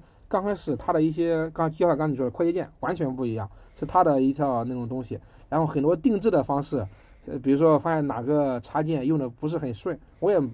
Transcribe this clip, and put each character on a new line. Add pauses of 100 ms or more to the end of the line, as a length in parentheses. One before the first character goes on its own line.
(280)
刚
开
始
它
的
一
些，
刚，
就
像
刚
你
说
的
快
捷
键 (120)
完
全
不
一
样， (260)
是
它
的
一
套
那
种
东
西， (300)
然
后
很
多
定
制
的
方
式 (420)
呃，
比
如
说
我
发
现
哪
个
插
件
用
的
不
是
很
顺， (220)
我
也 (140)